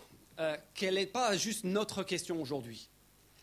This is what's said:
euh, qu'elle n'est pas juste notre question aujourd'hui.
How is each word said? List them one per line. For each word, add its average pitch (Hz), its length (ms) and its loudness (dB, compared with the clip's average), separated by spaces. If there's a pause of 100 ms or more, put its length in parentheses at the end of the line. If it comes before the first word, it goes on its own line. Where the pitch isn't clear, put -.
(400)
euh, 156 160 2 (180)
qu'elle 190 200 2
n'est 190 120 4
pas 220 300 2
juste 214 260 -2
notre 202 400 0
question 170 400 -2
aujourd'hui. 120 460 -6 (540)